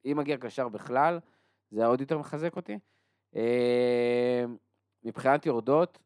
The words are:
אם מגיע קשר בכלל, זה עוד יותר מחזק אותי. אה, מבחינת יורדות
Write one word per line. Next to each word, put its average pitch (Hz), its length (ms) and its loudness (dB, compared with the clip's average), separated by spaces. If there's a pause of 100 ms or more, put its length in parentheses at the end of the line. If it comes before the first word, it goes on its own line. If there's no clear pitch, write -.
אם 143 120 -2
מגיע 143 200 -2
קשר 120 320 -6
בכלל, 135 500 0 (520)
זה 110 140 0
עוד 127 160 4
יותר 147 160 -2
מחזק 151 380 -6
אותי. 202 240 -10 (560)
אה, 123 1080 2 (580)
מבחינת 131 420 0
יורדות 139 600 0